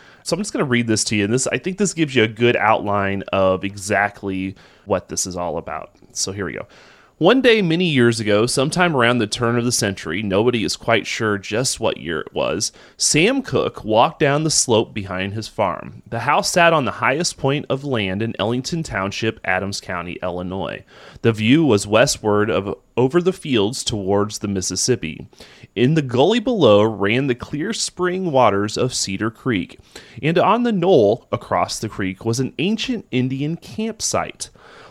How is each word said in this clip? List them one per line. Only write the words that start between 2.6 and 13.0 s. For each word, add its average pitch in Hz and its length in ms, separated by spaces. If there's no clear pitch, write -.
of 95 320
exactly 98 920
what 95 220
this - 200
is 90 100
all 85 200
about. 80 340
So - 200
here 98 140
we 65 80
go. 50 120
"One 226 220
day 226 220
many 175 240
years 120 340
ago, 104 260
sometime 160 480
around 123 260
the 110 60
turn 117 320
of 117 60
the 123 80
century, 98 500
nobody 107 440
is - 100
quite 113 320
sure 107 300
just 107 420
what 107 160
year 78 240
it - 140
was, 73 400
Sam 226 440